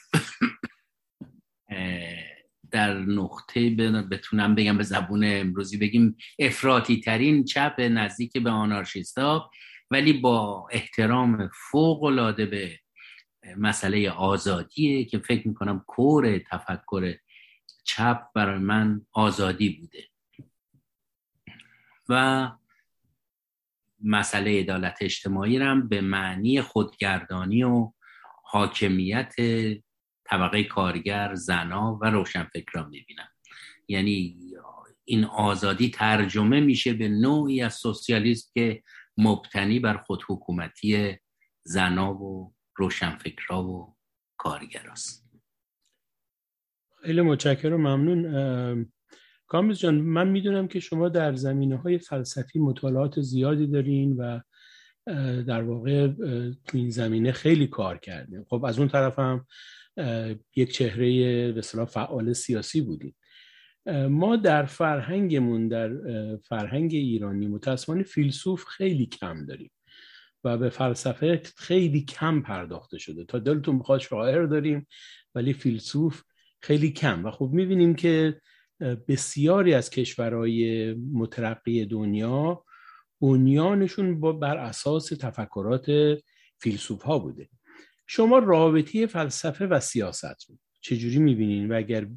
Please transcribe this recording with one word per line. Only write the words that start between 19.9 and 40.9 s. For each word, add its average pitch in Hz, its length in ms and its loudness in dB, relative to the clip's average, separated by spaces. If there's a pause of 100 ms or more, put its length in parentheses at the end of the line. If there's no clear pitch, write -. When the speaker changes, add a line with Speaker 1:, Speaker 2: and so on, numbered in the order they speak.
Speaker 1:
و 131 420 2 (1500)
مسئله 104 560 0
عدالت 92 400 -4
اجتماعی 98 580 -2
رو 135 80 0
هم 135 220 2
به 104 120 0
معنی 98 640 0
خودگردانی 98 1000 -2
و 120 300 2 (500)
حاکمیت 101 920 0 (880)
طبقه 95 380 0
کارگر، 98 720 -2
زنا 92 680 -2
و 110 40 0
روشنفکران 85 840 -2
می‌بینم. - 400 -18 (600)
یعنی 95 500 -2 (680)
این 110 200 2
آزادی 101 680 2
ترجمه 107 680 2
می‌شه 131 320 4
به 110 160 -2
نوعی 135 540 2
از 113 120 -2
سوسیالیسم 113 800 0
که 117 280 0 (340)
مبتنی 104 600 2
بر 110 180 0
خودحکومتی 95 1200 -4 (440)